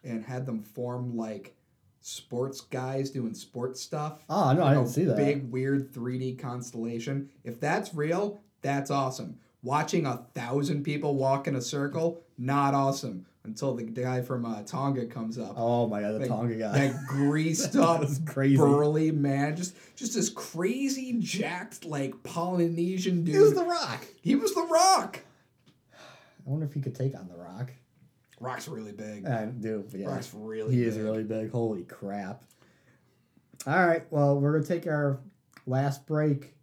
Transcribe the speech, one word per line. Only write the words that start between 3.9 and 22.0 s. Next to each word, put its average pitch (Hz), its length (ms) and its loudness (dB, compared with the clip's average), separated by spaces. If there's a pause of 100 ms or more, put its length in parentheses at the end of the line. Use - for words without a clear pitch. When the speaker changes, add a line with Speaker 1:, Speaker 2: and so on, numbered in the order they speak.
Speaker 2:
Oh, 156 240 6
no, 175 100 6
I 147 60 6
Speaker 1:
Like 143 60 10
Speaker 2:
didn't 127 120 6
Speaker 1:
a - 20 -2
Speaker 2:
see 160 160 2
that. 151 120 4
Speaker 1:
big, 143 340 2
weird 131 420 0
three 123 240 -4
D 127 180 -4
constellation. 123 960 -6 (140)
If 113 160 -10
that's 170 340 -2
real, 170 460 -2 (220)
that's 139 280 -2
awesome. 131 500 -2 (240)
Watching 147 420 2
a - 280 -4
thousand 139 500 0
people 147 320 -2
walk 135 320 2
in 143 100 -2
a 123 40 -2
circle, 151 600 -2 (160)
not 139 360 2
awesome. 135 520 0 (180)
Until 120 320 -4
the 117 80 -6
guy 123 380 -2
from, 123 240 -4
uh, 110 180 -6
Tonga 131 420 -2
comes 113 340 -8
up. 101 160 -8
Speaker 2:
Oh 117 320 2
my 104 140 -2
God, 107 140 -2
the 110 40 -2
Speaker 1:
That, 135 80 -2
Speaker 2:
Tonga 113 280 0
guy. 110 220 0 (120)
Speaker 1:
that 123 180 -6
greased 147 640 0
Speaker 2:
<laughs> - 20 -10
That - 80 6
Speaker 1:
up, 165 200 6
Speaker 2:
was 139 240 -2
crazy. 135 320 4
Speaker 1:
burly 151 540 6
man. 143 440 0
Just, 180 180 -8 (220)
just 240 200 -6
this 196 140 0
crazy, 254 920 -4
jacked, 180 680 -4
like, 139 380 -4